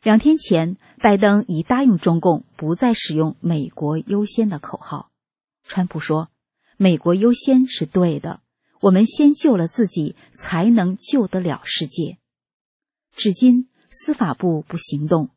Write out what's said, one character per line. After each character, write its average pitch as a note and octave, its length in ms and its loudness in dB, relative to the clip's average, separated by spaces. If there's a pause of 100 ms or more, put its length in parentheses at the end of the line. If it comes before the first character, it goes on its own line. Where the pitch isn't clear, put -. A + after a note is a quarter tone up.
两 A3 160 4
天 D4+ 200 4
前， E3+ 400 -2 (240)
拜 G3+ 160 4
登 G#3 280 2
已 E3 160 -4
答 B3+ 200 -2
应 A3+ 160 4
中 E3 220 0
共 E3 260 0 (100)
不 D#3 180 -4
再 A#3 200 0
使 - 200 -4
用 D#3 300 -2
“美 D#3+ 240 -2
国 D3+ 300 -6
优 G3+ 260 -4
先” G#3+ 240 -2
的 E3 100 -8
口 - 200 -14
号。 - 320 -14 (520)
川 F3+ 240 -4
普 E3 120 -8
说 D#3 320 -4 (480)
：“美 F#3 180 2
国 F3 180 0
优 A3+ 200 2
先 C4 320 2
是 - 180 -6
对 E3 340 0
的， - 220 -12 (400)
我 G3 100 4
们 F#3+ 140 6
先 D4 300 4
救 B3+ 240 2
了 E3 100 -2
自 A3 180 -2
己， D3+ 300 -6 (160)
才 F3+ 380 -2
能 F#3+ 260 2
救 A#3+ 300 -2
得 F#3 120 -6
了 E3 260 -4
世 - 220 -6
界。” E3+ 300 -8 (1000)
至 G3+ 200 -2
今， B3+ 340 4 (220)
司 - 240 -6
法 F#3 180 -2
部 E3 300 -2
不 - 160 -10
行 D3+ 280 -6
动。 D#3 300 0